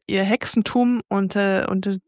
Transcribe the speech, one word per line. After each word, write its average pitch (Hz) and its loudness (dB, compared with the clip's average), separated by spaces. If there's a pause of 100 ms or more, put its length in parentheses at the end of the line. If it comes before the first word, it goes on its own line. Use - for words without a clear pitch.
ihr 190 0
Hexentum 240 0
unter, 196 0
unter 190 -2 (120)